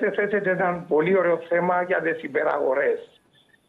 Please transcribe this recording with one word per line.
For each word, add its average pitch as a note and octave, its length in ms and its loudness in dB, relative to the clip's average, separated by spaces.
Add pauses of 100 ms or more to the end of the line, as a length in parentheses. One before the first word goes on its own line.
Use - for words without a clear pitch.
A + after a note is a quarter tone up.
(140)
θέσετε G3+ 360 0
ένα F3 380 -2
πολύ E3 300 4
ωραίο E3+ 200 2 (100)
θέμα F3+ 340 2
για F3 200 0
τις D#3+ 200 -4
υπεραγορές, C#3+ 960 -2 (480)